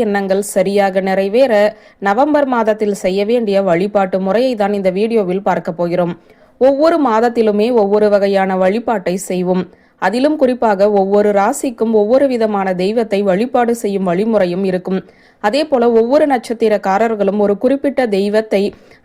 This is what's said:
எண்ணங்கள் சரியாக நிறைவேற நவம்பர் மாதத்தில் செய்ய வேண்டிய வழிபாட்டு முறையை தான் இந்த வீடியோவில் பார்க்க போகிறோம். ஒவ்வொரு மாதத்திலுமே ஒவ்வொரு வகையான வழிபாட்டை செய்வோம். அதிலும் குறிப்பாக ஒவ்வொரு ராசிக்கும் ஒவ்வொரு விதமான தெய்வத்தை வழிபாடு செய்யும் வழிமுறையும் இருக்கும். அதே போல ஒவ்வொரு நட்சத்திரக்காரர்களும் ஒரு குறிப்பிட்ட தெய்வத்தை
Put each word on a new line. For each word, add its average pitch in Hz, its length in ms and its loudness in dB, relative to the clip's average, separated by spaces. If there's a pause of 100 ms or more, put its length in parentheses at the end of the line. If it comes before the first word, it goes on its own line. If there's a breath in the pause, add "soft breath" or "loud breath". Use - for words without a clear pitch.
எண்ணங்கள் 196 380 0 (120)
சரியாக 196 540 2
நிறைவேற 202 440 2 (560 loud breath)
நவம்பர் 277 460 2
மாதத்தில் 214 500 -2
செய்ய 190 180 0 (100)
வேண்டிய 202 380 0
வழிபாட்டு 190 560 0
முறையை 240 260 0 (100)
தான் 202 160 -2
இந்த 185 220 0
வீடியோவில் 208 480 -2
பார்க்க 175 320 -4
போகிறோம். 175 340 -2 (460 soft breath)
ஒவ்வொரு 277 360 4 (140)
மாதத்திலுமே 220 580 0 (140)
ஒவ்வொரு 208 320 2
வகையான 190 500 0
வழிபாட்டை 202 500 -2 (140)
செய்வோம். 180 340 -2 (440 soft breath)
அதிலும் 262 340 0
குறிப்பாக 233 460 2 (120)
ஒவ்வொரு 202 300 2 (100)
ராசிக்கும் 226 600 -2
ஒவ்வொரு 254 320 2
விதமான 208 500 -2
தெய்வத்தை 214 360 -2 (100)
வழிபாடு 233 520 0
செய்யும் 196 300 -2
வழிமுறையும் 190 600 0
இருக்கும். 185 300 -4 (460 soft breath)
அதே 277 240 0
போல 240 180 2 (120)
ஒவ்வொரு 277 240 2 (100)
நட்சத்திரக்காரர்களும் 208 1120 0
ஒரு 202 180 0
குறிப்பிட்ட 269 500 0
தெய்வத்தை 202 480 0 (420 loud breath)